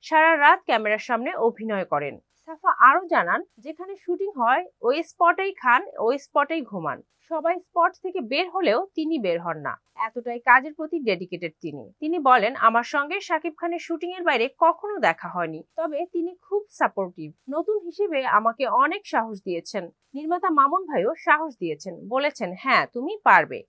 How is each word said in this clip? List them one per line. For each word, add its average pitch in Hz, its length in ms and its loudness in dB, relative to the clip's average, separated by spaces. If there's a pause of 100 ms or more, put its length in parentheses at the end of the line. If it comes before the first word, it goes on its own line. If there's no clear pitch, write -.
সারা 320 360 4
রাত 302 280 6
ক্যামেরার 220 320 0
সামনে 247 380 -4
অভিনয় 220 500 -2
করেন। 143 340 -4 (260)
সাফা 311 440 4
আরও 349 180 2
জানান, 226 360 0 (140)
"যেখানে 320 380 -14
শুটিং 381 420 -6
হয় 262 280 0 (160)
ওই 285 220 0
স্পটেই 359 500 0
খান, 254 320 2 (120)
ওই 240 200 0
স্পটেই 294 440 -2
ঘুমান। 165 400 -8 (280)
সবাই 330 300 -2
স্পট 349 320 0 (120)
থেকে 381 180 -6
বের 277 280 -2
হলেও 349 460 0
তিনি 320 240 -2
বের 175 220 -2
হন 170 160 -6
না, 139 200 -6 (180)
এতটাই 240 440 -8
কাজের 262 340 4
প্রতি 320 260 -8
ডেডিকেটেড 180 600 -4
তিনি।" 147 380 -12
তিনি 320 200 -4
বলেন, 254 360 4
আমার 226 280 4
সঙ্গে 294 380 -4
শাকিব 330 360 -4
খানের 339 220 -6
শুটিং 330 320 -8
এর 370 120 -10
বাইরে 269 340 0
কখনো 339 420 0
দেখা 175 280 0
হয়নি, 170 360 -6 (120)
তবে 320 380 -4
তিনি 349 280 -6
খুব 415 280 -4
সাপোর্টিভ। 185 640 -4 (180)
নতুন 339 300 -2
হিসেবে 339 460 -4
আমাকে 226 420 2
অনেক 277 380 0
সাহস 226 400 -4
দিয়েছেন। 175 440 -6 (240)
নির্মাতা 339 360 -2
মামুন 302 360 4
ভাইও 269 300 0
সাহস 311 440 2
দিয়েছেন, 165 480 -8
বলেছেন, 247 520 -4
'হ্যাঁ, 208 340 2
তুমি 302 300 -6
পারবে।' 151 460 4